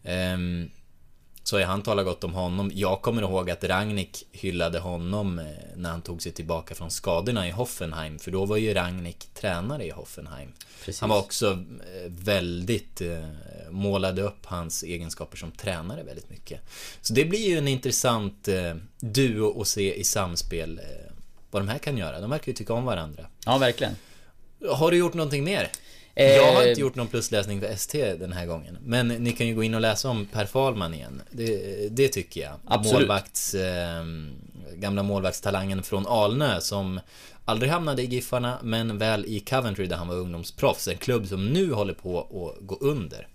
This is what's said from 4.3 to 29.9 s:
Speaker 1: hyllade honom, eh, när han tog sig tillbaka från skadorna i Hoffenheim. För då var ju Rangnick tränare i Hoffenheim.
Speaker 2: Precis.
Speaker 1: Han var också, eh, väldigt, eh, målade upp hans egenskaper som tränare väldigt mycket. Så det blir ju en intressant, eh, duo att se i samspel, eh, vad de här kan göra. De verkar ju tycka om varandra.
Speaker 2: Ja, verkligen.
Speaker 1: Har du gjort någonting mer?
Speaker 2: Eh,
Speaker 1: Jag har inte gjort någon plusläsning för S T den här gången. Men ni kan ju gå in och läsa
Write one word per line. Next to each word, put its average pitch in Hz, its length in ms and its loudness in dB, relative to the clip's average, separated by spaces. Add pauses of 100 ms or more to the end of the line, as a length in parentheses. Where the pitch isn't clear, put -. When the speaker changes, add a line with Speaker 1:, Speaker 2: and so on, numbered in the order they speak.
Speaker 1:
hyllade 87 460 -2
honom, 90 600 -2
eh, 80 60 -8 (320)
när 87 140 -6
han 82 120 -6
tog 85 200 -8
sig 82 100 -6
tillbaka 82 420 -6
från 82 160 -8
skadorna 95 580 0
i - 20 -2
Hoffenheim. 80 680 -6
För - 120 -10
då 95 140 0
var 107 120 0
ju 107 180 2
Rangnick 87 600 -4
tränare 104 520 -4
i 78 40 -6
Hoffenheim. 73 640 -14 (320)
Speaker 2:
Precis. 90 160 -8
Speaker 1:
Han 110 100 2
var 104 80 6
också, 101 320 2 (300)
eh, 90 300 -12
väldigt, 90 880 0
eh, 85 240 -4 (460)
målade 98 520 2
upp - 240 -4
hans 85 360 -6
egenskaper 85 540 -8
som 82 160 -10
tränare 92 500 -6
väldigt - 280 -14
mycket. - 300 -12 (400)
Så - 120 -2
det 135 120 6
blir 202 240 2
ju 170 100 4
en 143 100 2
intressant, 117 800 0
eh, 90 260 0 (260)
duo 110 600 2
att 98 80 0
se 98 320 2
i 95 40 -4
samspel, 85 720 -2
eh, - 340 -12 (380)
vad 98 120 0
de 98 60 -2
här 123 100 -2
kan 139 200 -2
göra. 82 220 -4
De 107 100 -6
verkar 151 180 -4
ju 127 40 -4
tycka 110 200 -4
om 120 120 0
varandra. 82 420 -4 (200)
Speaker 2:
Ja, 123 120 6
verkligen. 120 380 2 (760)
Speaker 1:
Har 151 200 4
du 175 60 6
gjort 175 180 4
någonting 147 300 0
mer? 170 240 0 (500)
Speaker 2:
Eh, 135 140 10
Speaker 1:
Jag 131 200 12
har 127 160 10
inte 120 120 6
gjort 131 140 2
någon 120 120 0
plusläsning 104 540 0
för 98 60 -2
S 104 200 -4
T 120 280 0
den 90 180 -6
här 90 140 -4
gången. 82 360 -8
Men 120 260 2
ni 120 240 0
kan 117 140 0
ju 113 80 0
gå 110 80 2
in 113 120 2
och 110 60 2
läsa 110 280 2